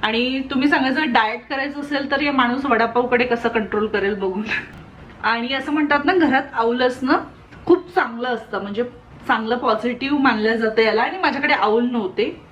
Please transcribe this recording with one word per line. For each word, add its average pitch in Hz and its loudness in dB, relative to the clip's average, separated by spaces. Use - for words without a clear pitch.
आणि 247 0
तुम्ही 277 2
सांगा 269 2
जर 302 0
डाएट 233 0
करायचं 277 -4
असेल 285 -4
तर 277 0
हे 294 0
माणूस 262 0
वडापावकडे 247 2
कसं 233 0
कंट्रोल 214 -2
करेल 208 0
बघून. 190 -4
आणि 233 -2
असं 269 -4
म्हणतात 285 2
ना 349 2
घरात 285 2
आऊल 240 2
असणं 254 2
खूप - 2
चांगलं 240 -2
असतं, 214 -4
म्हणजे 202 -4
चांगलं 226 0
पॉझिटिव्ह 240 0
मानलं 226 2
जातं 220 2
याला. 220 2
आणि 330 -2
माझ्याकडे 294 0
आऊल 226 2
नव्हते. 220 -2